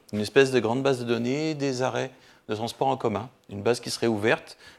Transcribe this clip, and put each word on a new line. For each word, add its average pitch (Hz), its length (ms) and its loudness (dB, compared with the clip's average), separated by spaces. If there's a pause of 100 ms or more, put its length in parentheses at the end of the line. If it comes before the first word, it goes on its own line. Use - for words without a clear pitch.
(140)
une 104 80 -2
espèce 131 300 4
de 127 100 4
grande 113 200 0
base 135 180 0
de 123 40 -8
données 123 520 -2
des 139 260 -2
arrêts 127 300 -2 (360)
de 110 80 -4
transport 113 320 -4
en 135 80 0
commun. 113 340 -2 (200)
Une 101 120 -8
base 113 200 2
qui - 80 -10
serait - 180 -2
ouverte, 113 500 0 (220)